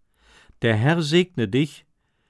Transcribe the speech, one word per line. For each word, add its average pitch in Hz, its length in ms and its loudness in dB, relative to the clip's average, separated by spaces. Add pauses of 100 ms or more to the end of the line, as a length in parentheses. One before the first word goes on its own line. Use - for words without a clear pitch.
(640)
Der 113 140 0
Herr 156 260 0
segne 151 460 -2
dich, 131 360 -4 (460)